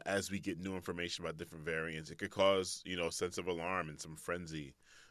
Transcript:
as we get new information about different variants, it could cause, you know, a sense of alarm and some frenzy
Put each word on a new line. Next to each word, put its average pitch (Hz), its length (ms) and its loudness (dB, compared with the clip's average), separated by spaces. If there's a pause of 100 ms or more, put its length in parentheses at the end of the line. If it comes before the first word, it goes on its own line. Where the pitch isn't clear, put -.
as 95 260 2
we 98 80 -2
get 90 220 -2
new 95 140 -2
information 87 500 -4
about 80 140 -2
different 82 260 -10
variants, 80 460 -2
it 78 80 -10
could 98 120 -4
cause, 95 540 6
you 90 140 -2
know, 85 80 4
a 82 60 0
sense 90 260 0
of 90 80 -2
alarm 87 420 0
and 76 100 -10
some 80 160 -10
frenzy 80 600 -4 (360)